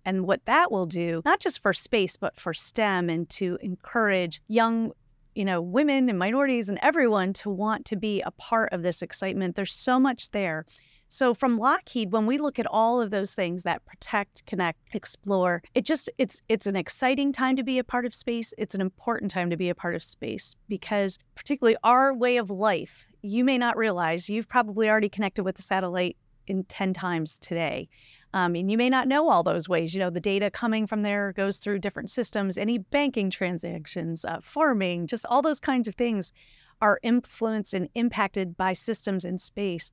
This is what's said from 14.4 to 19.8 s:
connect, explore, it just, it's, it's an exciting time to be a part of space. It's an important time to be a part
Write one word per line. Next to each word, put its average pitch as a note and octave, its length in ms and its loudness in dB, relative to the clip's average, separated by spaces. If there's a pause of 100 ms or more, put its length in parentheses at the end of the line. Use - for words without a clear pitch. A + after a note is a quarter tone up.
connect, F3 500 -4
explore, F3+ 680 0 (120)
it C4 100 2
just, - 340 0
it's, - 300 -2
it's - 180 0
an G3 100 0
exciting C4+ 560 0
time C4 240 0
to C4 60 -2
be B3+ 160 -2
a B3 60 -2
part B3 200 -4
of A#3+ 100 -6
space. A#3 440 -6
It's - 160 -6
an F#3+ 60 -2
important G3 500 -4
time F3 200 -2
to E3+ 60 -2
be F3+ 120 -2
a F3 60 0
part E3+ 200 -4